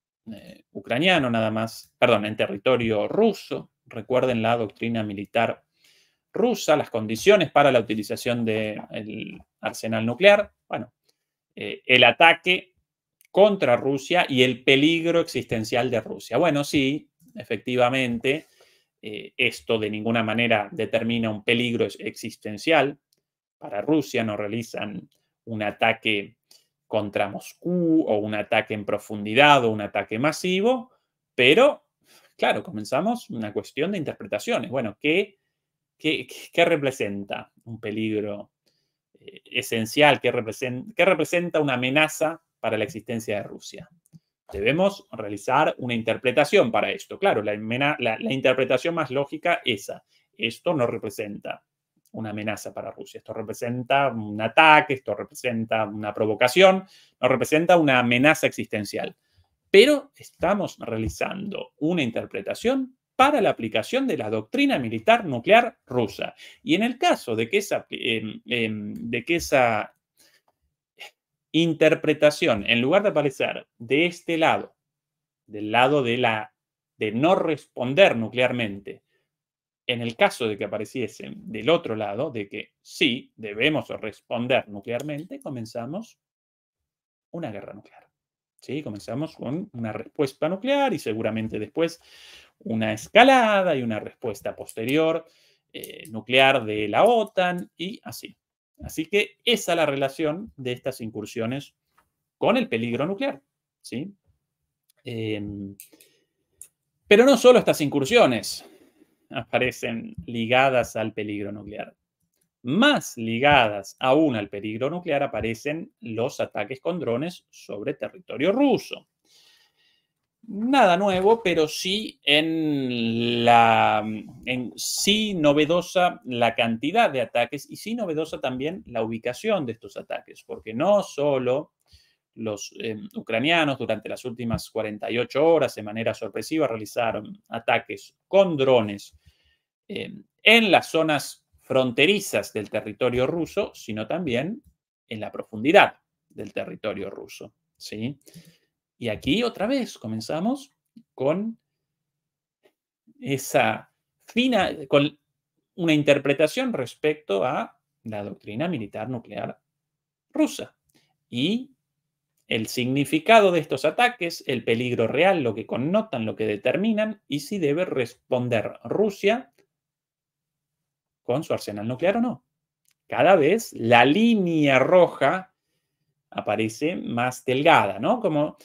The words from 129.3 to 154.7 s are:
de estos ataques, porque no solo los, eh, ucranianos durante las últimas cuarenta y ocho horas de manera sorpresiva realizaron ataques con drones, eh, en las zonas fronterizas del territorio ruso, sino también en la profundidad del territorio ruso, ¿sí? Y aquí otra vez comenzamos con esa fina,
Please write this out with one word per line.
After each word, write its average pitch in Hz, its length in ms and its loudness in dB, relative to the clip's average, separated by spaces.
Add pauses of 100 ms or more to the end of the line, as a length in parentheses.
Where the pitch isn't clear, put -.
de 117 80 -6
estos - 240 -20
ataques, - 460 -14
porque - 300 -14
no 185 300 2
solo 139 680 -2 (640)
los, 110 440 -8
eh, 110 180 -8 (180)
ucranianos 147 640 0
durante 110 320 -6
las 104 160 -10
últimas 117 440 -6
cuarenta 107 420 -6
y 113 60 -2
ocho 131 300 0
horas 151 280 2
de 107 80 -10
manera 110 300 -4
sorpresiva 123 540 -4
realizaron 110 800 -6
ataques 113 640 -4 (120)
con 185 300 4
drones, 117 580 2 (720)
eh, - 260 -10 (300)
en 220 280 6
las 131 180 4
zonas 160 560 -2 (160)
fronterizas 131 920 0
del 104 180 -8
territorio 123 580 -2
ruso, 165 480 -4
sino 107 320 -10
también 156 560 -4 (440)
en 110 120 -10
la 101 120 -10
profundidad 139 680 2 (280)
del 104 240 -16
territorio 98 580 -8
ruso, - 440 -18 (240)
¿sí? 117 400 -10 (800)
Y 117 120 -6
aquí 131 320 -2
otra 226 260 -4
vez 254 300 -4
comenzamos 156 760 -6 (420)
con 190 420 -4 (1600)
esa 131 720 -2 (340)
fina, 226 440 0 (180)